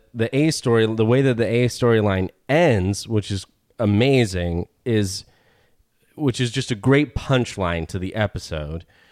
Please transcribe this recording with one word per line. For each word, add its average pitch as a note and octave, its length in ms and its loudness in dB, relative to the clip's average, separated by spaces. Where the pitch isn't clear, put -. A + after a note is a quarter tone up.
the A2+ 240 -2
A A2+ 140 4
story, A2+ 360 2
the A2 200 0
way B2 160 4
that C3 140 2
the A2 100 0
A A#2+ 220 2
storyline G#2 600 2
ends, A2+ 580 2
which G#2+ 240 -2
is G2 160 -6
amazing, G2+ 880 0
is, G#2+ 400 -2
which C#3 240 -2
is B2 100 0
just C3 220 -6
a - 20 -2
great C3 400 2
punchline F#2 720 -2
to F#2+ 140 -8
the F#2 160 -8
episode, E2 680 -6